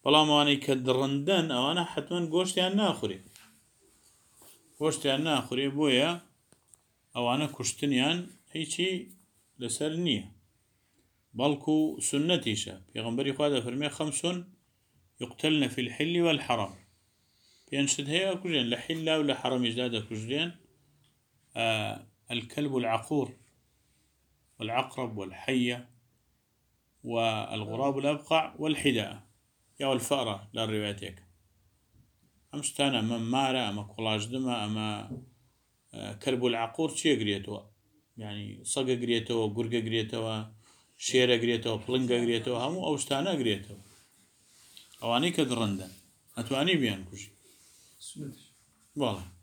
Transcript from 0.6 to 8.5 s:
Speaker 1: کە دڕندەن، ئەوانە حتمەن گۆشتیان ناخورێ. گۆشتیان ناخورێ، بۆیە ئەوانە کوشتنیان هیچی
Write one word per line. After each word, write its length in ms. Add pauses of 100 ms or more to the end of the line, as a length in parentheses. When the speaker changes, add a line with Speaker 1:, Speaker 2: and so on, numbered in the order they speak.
Speaker 1:
کە 200
دڕندەن، 640
ئەوانە 400
حتمەن 380
گۆشتیان 480
ناخورێ. 440 (1600)
گۆشتیان 420
ناخورێ، 480
بۆیە 520 (920)
ئەوانە 360
کوشتنیان 760 (200)
هیچی 680 (420)